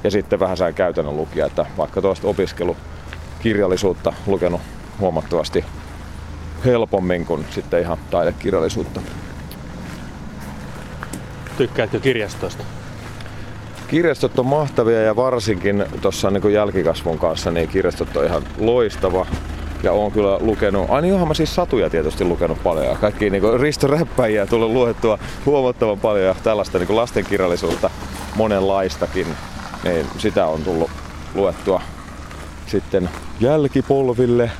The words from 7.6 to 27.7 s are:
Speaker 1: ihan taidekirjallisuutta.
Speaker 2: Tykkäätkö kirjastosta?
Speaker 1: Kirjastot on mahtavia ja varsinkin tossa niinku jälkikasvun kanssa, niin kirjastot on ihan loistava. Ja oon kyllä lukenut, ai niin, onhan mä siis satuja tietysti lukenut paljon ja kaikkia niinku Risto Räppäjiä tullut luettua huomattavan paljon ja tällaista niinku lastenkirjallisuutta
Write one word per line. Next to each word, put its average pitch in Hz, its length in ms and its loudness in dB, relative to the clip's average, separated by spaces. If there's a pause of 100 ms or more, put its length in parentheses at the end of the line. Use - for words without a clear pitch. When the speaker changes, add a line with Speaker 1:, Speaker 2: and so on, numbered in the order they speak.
Speaker 1:
ihan 85 160 -2 (120)
taidekirjallisuutta. 87 920 0 (2500)
Speaker 2:
Tykkäätkö 117 420 0
kirjastosta? 107 640 -2 (1200)
Speaker 1:
Kirjastot 143 520 2
on 123 60 2
mahtavia 131 560 4
ja 107 140 4
varsinkin 101 720 2 (160)
tossa 98 300 2
niinku 101 160 4
jälkikasvun 87 720 2
kanssa, 85 320 0
niin 82 180 0
kirjastot 87 480 0
on 71 80 2
ihan 80 180 0 (140)
loistava. 104 680 2 (580)
Ja 92 80 4
oon 101 200 2
kyllä 101 300 2
lukenut, 101 480 2
ai 139 120 4
niin, 185 120 4
onhan 180 140 2
mä 151 60 0
siis 156 220 0
satuja 123 340 2
tietysti 80 360 0
lukenut 85 380 0
paljon 80 220 2
ja 64 100 2
kaikkia 104 340 2
niinku 101 280 2
Risto 143 300 2
Räppäjiä 123 580 2
tullut 113 260 2
luettua 117 480 2 (260)
huomattavan 123 540 2
paljon 104 260 4
ja 92 180 4
tällaista 104 340 2
niinku 90 180 2
lastenkirjallisuutta 92 960 2 (460)